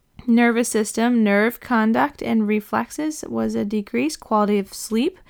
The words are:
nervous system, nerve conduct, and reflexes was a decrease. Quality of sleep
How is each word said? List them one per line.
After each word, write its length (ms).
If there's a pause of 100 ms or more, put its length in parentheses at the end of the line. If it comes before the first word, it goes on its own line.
(260)
nervous 420
system, 540
nerve 380
conduct, 640
and 240
reflexes 840
was 260
a 100
decrease. 520
Quality 420
of 160
sleep 440 (100)